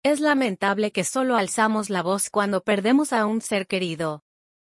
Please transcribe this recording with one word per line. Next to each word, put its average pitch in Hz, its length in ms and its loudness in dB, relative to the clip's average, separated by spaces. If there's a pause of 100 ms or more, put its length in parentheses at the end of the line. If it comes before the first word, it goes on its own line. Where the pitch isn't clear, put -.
Es 285 160 2
lamentable 214 720 0
que 185 120 -2
solo 254 320 0
alzamos 214 560 0
la 180 100 0
voz 190 300 -2
cuando 202 320 0
perdemos 226 500 2
a 220 140 2
un 220 140 -2
ser 196 260 -4
querido. 160 560 -4 (520)